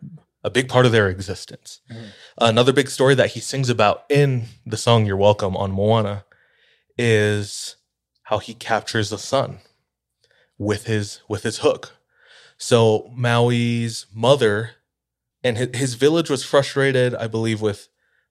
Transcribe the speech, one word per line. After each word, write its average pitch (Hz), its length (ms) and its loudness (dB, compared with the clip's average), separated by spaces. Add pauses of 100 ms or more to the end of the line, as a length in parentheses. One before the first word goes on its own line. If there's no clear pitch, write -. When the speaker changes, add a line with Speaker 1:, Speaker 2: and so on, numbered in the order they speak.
(440)
Speaker 1:
a 104 60 -4
big 127 200 -2
part 127 160 2
of 120 60 2
their 107 180 2
existence. - 720 -12 (100)
Speaker 2:
Mm-hmm. 117 140 -16 (320)
Speaker 1:
Another 117 340 4
big 135 180 2
story 135 260 2
that 101 160 2
he 117 80 -12
sings 135 300 -4
about 107 400 2
in 135 360 2 (200)
the 110 120 -8
song 117 280 4
You're 98 120 -2
Welcome 101 400 2
on 98 140 -4
Moana 104 520 0 (720)
is 104 800 0 (480)
how 107 140 -2
he 113 160 -10
captures 107 560 -4
the 107 80 -8
sun 110 400 -4 (1000)
with 101 280 -4
his, 104 420 -4
with 104 160 -8
his - 160 -6
hook. - 340 -2 (640)
So 113 580 2
Maui's 120 1000 0
mother 113 580 2 (720)
and 117 140 -2
his, 123 160 -2
his 123 220 -4
village 151 340 2
was 135 140 -4
frustrated, 135 720 0
I 113 120 -6
believe, 113 340 -4
with 101 260 -4 (440)